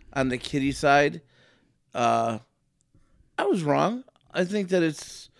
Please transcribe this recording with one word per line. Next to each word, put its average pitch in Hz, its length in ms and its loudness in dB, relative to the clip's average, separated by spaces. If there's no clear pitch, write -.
on 135 160 0
the 123 100 -2
kiddie 139 340 -2
side. 143 480 4
Uh, 117 460 0
I 320 80 -2
was 233 200 0
wrong. 156 400 0
I 180 120 -2
think 196 240 -4
that 185 140 2
it's, - 580 -6